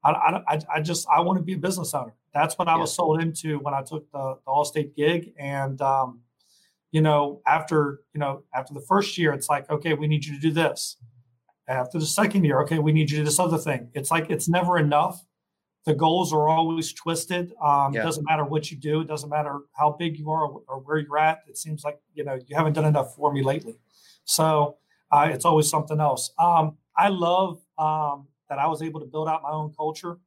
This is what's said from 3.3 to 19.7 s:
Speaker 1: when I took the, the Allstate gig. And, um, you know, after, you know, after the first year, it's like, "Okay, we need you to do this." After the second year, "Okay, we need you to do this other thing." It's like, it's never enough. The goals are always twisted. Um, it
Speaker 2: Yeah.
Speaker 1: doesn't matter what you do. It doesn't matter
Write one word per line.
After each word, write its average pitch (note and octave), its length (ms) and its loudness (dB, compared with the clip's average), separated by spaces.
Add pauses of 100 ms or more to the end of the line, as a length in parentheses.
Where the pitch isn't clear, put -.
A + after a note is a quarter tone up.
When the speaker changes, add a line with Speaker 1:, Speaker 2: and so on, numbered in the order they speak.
Speaker 1:
when C#3 140 -6
I C#3 80 -4
took D3+ 300 -12
the, C3+ 340 -8
the C3+ 60 -6
Allstate C#3+ 440 0
gig. E3 440 0
And, C#3 420 -6
um, C3 400 0 (680)
you D#3 100 2
know, D3 460 2
after, D3+ 540 0 (120)
you D3+ 60 -8
know, C#3 240 -4 (100)
after C3 200 -6
the C3+ 80 -12
first G3+ 360 0
year, D#3 160 2
it's C3+ 160 -6
like, C#3+ 220 -2
"Okay, D3+ 240 -2
we D3+ 120 -6
need D3+ 180 0
you D3 100 -10
to C#3 40 -14
do D#3+ 120 0
this." - 460 -2 (680)
After B2+ 300 -4
the D#3 80 0
second G3+ 380 2
year, C#3 180 4
"Okay, D#3+ 160 0
we D3+ 140 2
need D#3 180 4
you D3+ 80 -2
to D3+ 40 0
do D3 40 0
this D3 140 2
other E3+ 180 2
thing." B2+ 380 -4
It's C#3+ 160 -4
like, E3 180 0
it's D#3 180 -2
never F3+ 300 2
enough. D3+ 480 2 (600)
The D#3 100 2
goals D#3+ 360 2
are D3+ 160 4
always D#3+ 460 0
twisted. F3 680 -4
Um, C#3+ 320 4
it A#2 40 -2
Speaker 2:
Yeah. A2 60 0
Speaker 1:
doesn't D#3 220 -2
matter D3+ 200 0
what D3+ 240 -4
you D3+ 80 -14
do. D3+ 240 -2
It D#3 60 -6
doesn't D3 220 -8
matter D3 320 -4 (120)